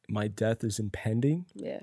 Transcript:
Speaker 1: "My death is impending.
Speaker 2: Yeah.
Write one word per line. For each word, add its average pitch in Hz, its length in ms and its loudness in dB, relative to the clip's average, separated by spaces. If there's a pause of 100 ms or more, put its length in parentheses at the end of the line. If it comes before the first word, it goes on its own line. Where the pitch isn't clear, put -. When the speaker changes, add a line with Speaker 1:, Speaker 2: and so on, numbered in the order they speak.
Speaker 1:
"My 104 200 0
death 110 360 2
is 110 140 0
impending. 120 760 0
Speaker 2:
Yeah. - 280 -6